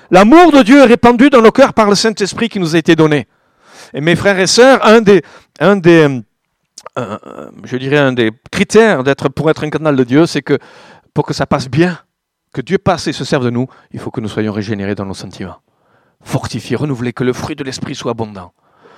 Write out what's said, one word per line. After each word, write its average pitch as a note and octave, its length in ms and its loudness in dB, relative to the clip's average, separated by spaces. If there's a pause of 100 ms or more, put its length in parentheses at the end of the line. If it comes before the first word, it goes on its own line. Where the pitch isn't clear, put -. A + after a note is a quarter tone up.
(100)
L'amour C#4+ 420 6
de C4+ 100 6
Dieu B3+ 180 6
est C4 60 8
répandu A#3+ 440 4
dans C4 100 4
nos A3 120 4
cœurs B3+ 200 2
par G#3+ 160 0
le G3+ 60 2
Saint-Esprit G#3 540 -4
qui - 100 -10
nous E3 160 -4
a E3+ 40 0
été E3 180 2
donné. » D3+ 300 0 (680)
Et - 60 -8
mes E3 160 0
frères G3 220 -2
et F#3+ 80 0
sœurs, A#3+ 400 4
un A3+ 140 6
des, F#3+ 220 4 (380)
un F#3+ 160 2
des, D#3+ 460 2 (760)
euh, G#2+ 280 -10
euh, - 240 -20 (140)
je B2 140 -10
dirais C3+ 180 -2
un C3+ 160 0
des A#2 200 -2 (180)
critères G3+ 520 0
d'être, C#3 280 -2
pour D#3 200 -2
être D#3 140 -6
un D3+ 60 -8
canal D3+ 260 -2
de C3 80 2
Dieu, C#3 220 2
c'est D3+ 160 -6
que C#3 160 -2 (560)
pour D3 100 -4
que - 80 -10
ça C#3 140 -6
passe C3+ 240 -6
bien, E3 280 -2 (540)
que - 80 -8
Dieu D#3+ 160 -4
passe F3+ 300 -4
et D#3+ 60 -4
se C3+ 120 -12
serve C3 200 -2
de A#2+ 60 -2
nous, A#2+ 160 -6 (260)
il - 60 -16
faut - 120 -12
que B2 100 -10
nous A2 80 -8
soyons G#2+ 240 -6
régénérés G2+ 420 -6
dans G2 120 -8
nos F#2+ 80 -12
sentiments. F#2 420 -16 (640)
Fortifiés, - 540 -8
renouvelés, B2 380 -8
que B2+ 100 -6
le B2 80 0
fruit D3 240 -10
de C#3+ 80 -12
l'esprit C3 300 -12
soit B2 160 -8
abondant. G#2+ 420 -12 (460)